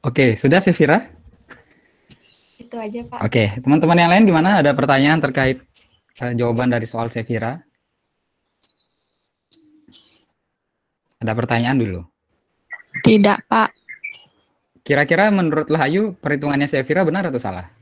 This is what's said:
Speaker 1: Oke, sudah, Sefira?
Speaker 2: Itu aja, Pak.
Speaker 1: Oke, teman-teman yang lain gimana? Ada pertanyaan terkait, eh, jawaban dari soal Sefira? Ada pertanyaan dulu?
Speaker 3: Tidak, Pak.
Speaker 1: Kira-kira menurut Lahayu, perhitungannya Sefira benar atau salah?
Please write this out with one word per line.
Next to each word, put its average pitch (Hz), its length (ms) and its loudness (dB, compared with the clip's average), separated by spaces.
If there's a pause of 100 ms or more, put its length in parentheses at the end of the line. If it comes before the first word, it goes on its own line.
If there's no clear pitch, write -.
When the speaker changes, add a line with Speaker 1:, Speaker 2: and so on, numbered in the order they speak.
Speaker 1:
Oke, 123 320 2
sudah, 165 240 2
Sefira? 170 400 2 (1600)
Speaker 2:
Itu 233 160 -16
aja, 220 320 -10
Pak. 240 160 -8
Speaker 1:
Oke, 113 320 2
teman-teman 156 400 2
yang 170 160 4
lain 208 160 6
gimana? 175 320 2
Ada 139 160 2
pertanyaan 143 400 2
terkait, 135 480 -2 (560)
eh, 123 160 -6
jawaban 120 320 0
dari 117 160 -2
soal 113 240 -8
Sefira? 113 480 -8 (3500)
Ada 113 160 -4
pertanyaan 117 480 -2
dulu? 90 200 -6 (1000)
Speaker 3:
Tidak, 208 480 4
Pak. 226 240 0 (1120)
Speaker 1:
Kira-kira 165 480 2
menurut 156 400 -2
Lahayu, 170 480 0
perhitungannya 143 480 -2
Sefira 151 320 -2
benar 180 240 -2
atau 131 160 -4
salah? 92 400 -10